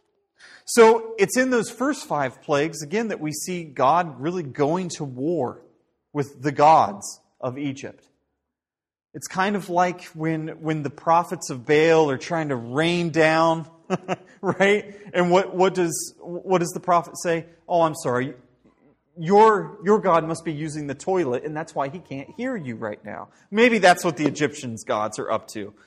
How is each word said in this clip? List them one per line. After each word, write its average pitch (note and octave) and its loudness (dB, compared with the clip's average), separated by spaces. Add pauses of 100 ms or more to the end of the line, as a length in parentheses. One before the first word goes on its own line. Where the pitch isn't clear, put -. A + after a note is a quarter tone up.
(640)
So A3+ 4
it's G3 0
in B3+ 2
those A#3 0
first - -4
five C#3+ -4
plagues, D#3 -2
again, G3+ -4
that F#3+ -6
we D3+ -6
see F3 -8
God C#3+ 0
really F3 -4
going F3 -2
to D#3 -10
war C3+ -6 (500)
with C3 -6
the D3 -2
gods C3 4 (200)
of B2+ -8
Egypt. C3+ -10 (1080)
It's - -14
kind F#3+ -2
of F3+ -6
like F3+ 0
when, D#3+ -6
when D#3 -4
the C3+ -6
prophets E3+ 0
of B2 -10
Baal D#3 6
are C3 -2
trying D#3+ -4
to C3+ -2
rain D#3+ -2
down, D#3+ 4 (180)
<laughs> - -6
right? G3+ 0 (200)
And F3+ 2
what, F#3 2
what F#3 2
does, E3+ -4
what F3 -2
does E3+ -2
the E3 -10
prophet E3+ 0
say? E3 -4 (220)
"Oh, F3 2
I'm D#3 0
sorry. C3 -4 (840)
Your, F#3+ 4
your G3+ 4
God E3 2
must D#3+ -6
be E3+ -4
using D3+ -8
the C3+ -8
toilet, D3 -2
and D3+ -8
that's D#3+ -10
why C#3 -4
he F3 -14
can't C3+ -14
hear B3 -6
you C3 -8
right A2 -10
now." G2+ -14 (240)
Maybe A#3 4
that's F3+ 6
what E3 0
the D3 -2
Egyptians' C3+ -4
gods A2 -4
are - -6
up G#2+ -2
to. G#2 -12 (120)